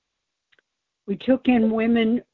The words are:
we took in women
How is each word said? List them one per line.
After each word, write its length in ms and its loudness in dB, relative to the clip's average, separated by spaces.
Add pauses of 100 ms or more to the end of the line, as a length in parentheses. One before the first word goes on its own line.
(1040)
we 100 -6
took 320 -2
in 240 2
women 500 0 (120)